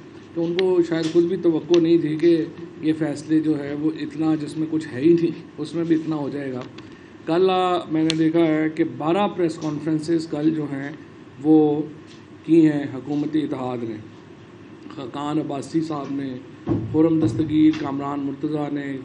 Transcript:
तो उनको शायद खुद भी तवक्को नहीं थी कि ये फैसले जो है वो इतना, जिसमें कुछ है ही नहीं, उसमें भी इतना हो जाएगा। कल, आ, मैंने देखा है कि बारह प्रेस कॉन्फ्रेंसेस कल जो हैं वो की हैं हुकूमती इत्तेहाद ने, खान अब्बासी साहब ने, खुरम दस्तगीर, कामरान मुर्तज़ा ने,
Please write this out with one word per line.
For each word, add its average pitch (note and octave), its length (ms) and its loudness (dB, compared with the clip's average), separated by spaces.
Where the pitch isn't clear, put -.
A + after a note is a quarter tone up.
तो E3+ 80 -2
उनको F3 400 2
शायद D#3+ 240 -2
खुद E3+ 180 4
भी F3+ 120 0
तवक्को E3+ 440 0
नहीं E3 180 4
थी D3+ 180 -2
कि E3+ 160 4
ये D#3 60 2
फैसले D#3 480 -2
जो D3+ 140 0
है C#3+ 200 -6
वो D3+ 180 -2
इतना, D3+ 440 -2
जिसमें D#3 340 -6
कुछ D#3 160 -2
है A#2+ 160 -6
ही E3+ 120 8
नहीं, E3 180 2
उसमें D#3 280 -6
भी E3 80 2
इतना D#3 220 0
हो C#3+ 140 -4
जाएगा। C3+ 340 -6
कल, F3+ 240 2
आ, F#3 340 0
मैंने D#3+ 320 0
देखा D#3+ 280 4
है D#3 260 2
कि D#3+ 140 -2
बारह D#3 420 0
प्रेस F3 300 -2
कॉन्फ्रेंसेस D#3 680 -2
कल D3+ 240 0
जो D#3 140 0
हैं C#3 340 -8
वो D3+ 460 4
की E3 140 6
हैं D3 320 4
हुकूमती D3 480 -2
इत्तेहाद B2+ 420 -4
ने, A2 320 -10
खान D3 300 -4
अब्बासी C#3+ 420 -2
साहब D3+ 320 -4
ने, C3+ 280 -6
खुरम D#3+ 280 4
दस्तगीर, D#3 580 4
कामरान C#3+ 420 -4
मुर्तज़ा C#3+ 480 -4
ने, C#3 360 -6